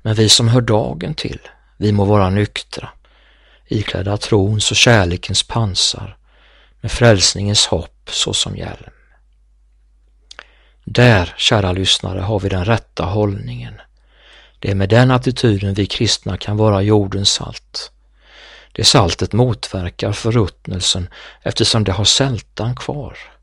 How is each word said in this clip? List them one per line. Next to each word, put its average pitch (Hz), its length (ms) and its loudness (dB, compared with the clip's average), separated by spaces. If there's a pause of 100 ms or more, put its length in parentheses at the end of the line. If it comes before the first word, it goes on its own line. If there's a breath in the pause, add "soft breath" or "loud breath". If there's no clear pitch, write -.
Men 110 140 -2
vi 107 140 4
som 120 180 4
hör 123 140 4
dagen 123 520 -2
till, - 260 -8 (380)
vi 104 140 0
må 101 140 2
vara 101 240 4
nyktra, - 600 -4 (760 soft breath)
iklädda 101 500 -2
trons 104 540 0
och 110 60 0
kärlekens 98 680 2
pansar, 101 760 -4 (640 soft breath)
med - 100 -6
frälsningens 101 760 2
hopp - 440 -6
såsom - 440 -4
hjälm. - 380 -14 (1900 loud breath)
Där, 110 540 4
kära 101 340 0
lyssnare, 92 480 -2
har 101 200 -2
vi 98 100 -4
den 92 160 -2
rätta - 380 -2
hållningen. 107 680 -4 (840 soft breath)
Det 101 120 -4
är 101 40 0
med 98 140 0
den 123 220 6
attityden 113 600 0
vi 98 120 0
kristna 101 520 -4
kan 104 200 -4
vara 104 240 4
jordens 101 480 2
salt. - 640 -8 (800 loud breath)
Det - 120 -6
saltet 95 500 2
motverkar 107 800 -2
förruttnelsen 98 960 -2 (360 loud breath)
eftersom 113 400 0
det 98 80 0
har 98 140 -2
sältan 123 720 -2
kvar. - 420 -10 (240)